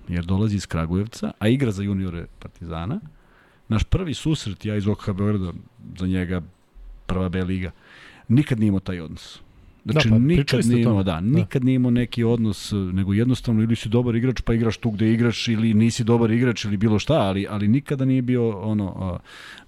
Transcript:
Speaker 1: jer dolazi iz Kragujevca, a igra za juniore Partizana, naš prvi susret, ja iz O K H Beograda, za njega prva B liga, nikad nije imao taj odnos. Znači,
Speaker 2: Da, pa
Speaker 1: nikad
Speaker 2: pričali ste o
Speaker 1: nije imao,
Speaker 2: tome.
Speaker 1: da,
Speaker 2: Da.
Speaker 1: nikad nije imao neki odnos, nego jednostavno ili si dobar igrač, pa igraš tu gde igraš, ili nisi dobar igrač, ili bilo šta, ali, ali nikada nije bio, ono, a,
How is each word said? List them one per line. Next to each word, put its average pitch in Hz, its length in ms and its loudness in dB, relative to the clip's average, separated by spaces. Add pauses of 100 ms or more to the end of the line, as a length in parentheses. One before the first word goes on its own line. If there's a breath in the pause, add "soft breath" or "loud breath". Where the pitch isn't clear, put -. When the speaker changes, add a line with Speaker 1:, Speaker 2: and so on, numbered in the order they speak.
Speaker 1:
jer 85 180 -2
dolazi 101 300 0
iz 95 100 -4
Kragujevca, 90 760 -4
a 104 80 0
igra 123 240 2
za 95 120 -6
juniore 95 420 -4 (140)
Partizana, 85 600 -8 (680 soft breath)
naš 110 140 0
prvi 165 300 -2
susret, 123 520 -4
ja 107 100 -4
iz 101 120 -2
O 104 80 2
K - 60 -8
H 104 120 -4
Beograda, 98 380 -2 (460)
za 92 100 -4
njega 92 340 -2 (640)
prva 92 240 -2
B 92 140 -2
liga, 90 280 -4 (560 loud breath)
nikad 123 320 4
nije 107 80 4
imao 98 140 2
taj 90 180 -6
odnos. 82 400 -14 (460)
Znači, 135 240 2
Speaker 2:
Da, 110 60 6
pa 113 40 6
Speaker 1:
nikad 139 180 4
Speaker 2:
pričali 139 260 2
ste 117 80 2
o 123 40 4
Speaker 1:
nije 120 60 4
imao, 117 120 4
Speaker 2:
tome. 98 120 2
Speaker 1:
da, 90 80 0
Speaker 2:
Da. 78 80 -4
Speaker 1:
nikad 135 420 0
nije 131 120 2
imao 123 160 2
neki 120 320 0
odnos, 113 480 0 (220)
nego 95 200 0
jednostavno 117 500 2
ili 113 120 0
si - 140 -6
dobar 120 260 2
igrač, 117 260 0
pa 117 120 0
igraš 113 240 0
tu 117 140 -2
gde 110 200 2
igraš, 117 360 2
ili 113 260 2
nisi 113 300 4
dobar 117 280 4
igrač, 120 340 0
ili 101 120 -2
bilo 107 220 2
šta, - 160 0
ali, 98 340 0
ali 104 180 -2
nikada 135 380 0
nije 131 160 2
bio, 120 300 0
ono, 101 440 -4
a, 92 220 -4 (500 loud breath)